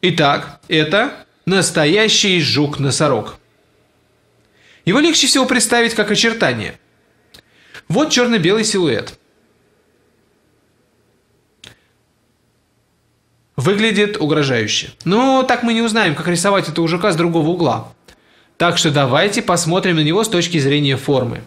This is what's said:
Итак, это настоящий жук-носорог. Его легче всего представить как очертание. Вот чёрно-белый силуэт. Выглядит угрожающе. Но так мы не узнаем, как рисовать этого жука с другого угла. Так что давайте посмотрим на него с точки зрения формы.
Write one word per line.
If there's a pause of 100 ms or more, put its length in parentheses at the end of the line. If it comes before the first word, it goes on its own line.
Итак,
это (200)
настоящий
жук-носорог. (1500)
Его
легче
всего
представить
как
очертание. (1080)
Вот
чёрно-белый
силуэт. (4000)
Выглядит
угрожающе. (160)
Но
так
мы
не
узнаем,
как
рисовать
этого
жука
с
другого
угла. (640)
Так
что
давайте
посмотрим
на
него
с
точки
зрения
формы.